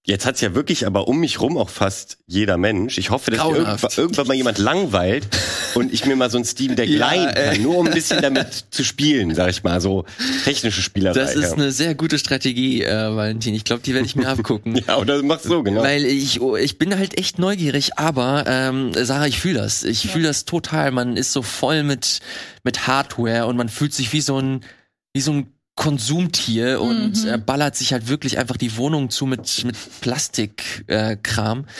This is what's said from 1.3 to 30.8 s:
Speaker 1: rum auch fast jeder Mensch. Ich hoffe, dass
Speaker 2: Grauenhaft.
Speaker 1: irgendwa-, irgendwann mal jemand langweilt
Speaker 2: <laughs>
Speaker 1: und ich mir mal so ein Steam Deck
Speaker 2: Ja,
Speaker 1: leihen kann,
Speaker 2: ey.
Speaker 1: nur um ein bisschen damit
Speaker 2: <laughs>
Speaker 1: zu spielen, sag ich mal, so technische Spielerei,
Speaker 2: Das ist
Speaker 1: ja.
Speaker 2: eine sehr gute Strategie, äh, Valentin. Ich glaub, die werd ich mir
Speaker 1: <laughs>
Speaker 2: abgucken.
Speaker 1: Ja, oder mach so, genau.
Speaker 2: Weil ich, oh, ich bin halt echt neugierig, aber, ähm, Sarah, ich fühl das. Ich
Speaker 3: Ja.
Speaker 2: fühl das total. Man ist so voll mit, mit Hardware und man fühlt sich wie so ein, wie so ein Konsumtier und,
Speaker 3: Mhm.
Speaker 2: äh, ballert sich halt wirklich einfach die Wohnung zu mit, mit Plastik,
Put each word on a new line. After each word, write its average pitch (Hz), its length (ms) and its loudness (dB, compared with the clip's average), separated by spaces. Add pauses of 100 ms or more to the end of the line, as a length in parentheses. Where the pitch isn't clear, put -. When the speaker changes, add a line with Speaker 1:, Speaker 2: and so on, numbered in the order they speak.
Speaker 1:
rum 139 200 0
auch 107 100 0
fast - 480 -4 (100)
jeder 98 300 2
Mensch. 101 400 0
Ich 90 140 -4
hoffe, - 200 0
dass 113 100 0
Speaker 2:
Grauenhaft. 139 420 0
Speaker 1:
irgendwa-, - 180 0
irgendwann 147 280 0
mal 135 60 2
jemand 123 220 2
langweilt 104 720 2 (240)
Speaker 2:
<laughs> - 220 -6
Speaker 1:
und 123 180 2
ich - 140 0
mir 135 100 4
mal 127 140 2
so 120 80 0
ein 120 80 0
Steam 131 300 -2
Deck 117 120 2
Speaker 2:
Ja, 147 120 4
Speaker 1:
leihen 160 260 2
kann, 139 100 -2
Speaker 2:
ey. 143 220 2
Speaker 1:
nur 143 180 2
um 175 120 4
ein 156 40 2
bisschen 170 300 0
damit 135 240 2
Speaker 2:
<laughs> - 240 -12
Speaker 1:
zu - 140 -2
spielen, 131 500 2
sag 131 160 2
ich - 140 -6
mal, 87 180 0
so 95 240 0 (380)
technische 113 360 0
Spielerei, 95 380 0
Speaker 2:
Das 135 160 0
ist 143 160 2
Speaker 1:
ja. - 20 -2
Speaker 2:
eine 143 200 2
sehr 160 220 0
gute 156 240 0
Strategie, 127 640 0
äh, 110 300 0
Valentin. 110 400 -2
Ich 110 100 -4
glaub, 120 180 -2
die 135 100 -2
werd 127 140 2
ich - 100 -6
mir 131 120 2
Speaker 1:
<laughs> - 20 0
Speaker 2:
abgucken. 117 580 0
Speaker 1:
Ja, - 80 2
oder 139 260 2
mach 143 180 2
so, 170 220 2
genau. 196 200 2
Speaker 2:
Weil 143 240 2
ich, 139 340 0
oh, 127 160 2
ich 135 220 0
bin 190 180 2
halt 190 220 -2
echt - 200 -4
neugierig, 170 600 0
aber, 143 480 0
ähm, 131 480 0
Sarah, 135 320 0
ich 135 120 0
fühl 180 160 0
das. 110 300 -2
Ich - 200 -2
Speaker 3:
Ja. - 60 -2
Speaker 2:
fühl 165 120 0
das 151 240 0
total. 156 440 -2
Man 123 280 0
ist - 160 -2
so 135 80 0
voll 147 400 0
mit, 143 380 -2 (440)
mit - 220 -2
Hardware 120 600 0
und 120 120 0
man 120 100 0
fühlt 147 240 -2
sich 127 220 -2
wie 151 80 2
so 135 180 0
ein, 131 240 -2 (480)
wie 139 80 0
so 147 120 0
ein 143 160 -2 (540)
Konsumtier 127 800 0
und, 220 440 2
Speaker 3:
Mhm. 110 40 0
Speaker 2:
äh, 120 100 0
ballert 139 380 0
sich - 160 0
halt 117 160 -2
wirklich 139 300 -2
einfach 123 180 -2
die 113 200 -2
Wohnung 139 340 0
zu - 160 -2
mit, 123 380 -4
mit 120 120 -2 (240)
Plastik, - 840 -4